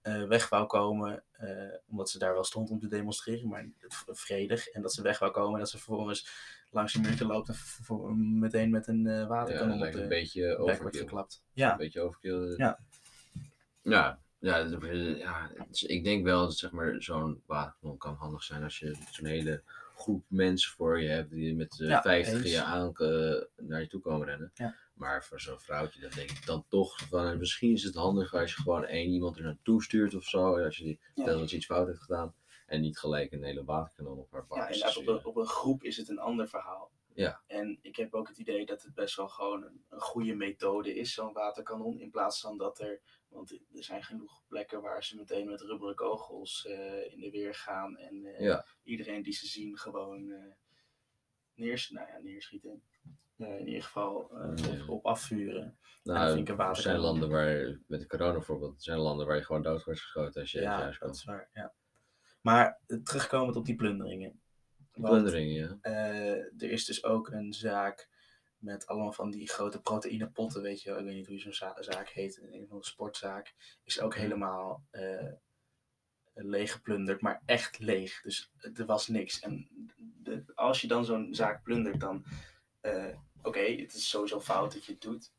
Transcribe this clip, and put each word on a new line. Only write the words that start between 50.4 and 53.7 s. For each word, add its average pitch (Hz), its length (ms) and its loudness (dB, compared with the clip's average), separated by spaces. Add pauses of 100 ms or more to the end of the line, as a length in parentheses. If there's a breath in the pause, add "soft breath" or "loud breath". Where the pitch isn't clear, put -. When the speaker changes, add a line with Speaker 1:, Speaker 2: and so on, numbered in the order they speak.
Speaker 1:
neers-, 120 340 -4
nou - 180 -12
ja, - 100 -16
neerschieten. - 680 -16 (540)
Eh, 101 220 -8
in 90 80 -6
ieder - 160 -4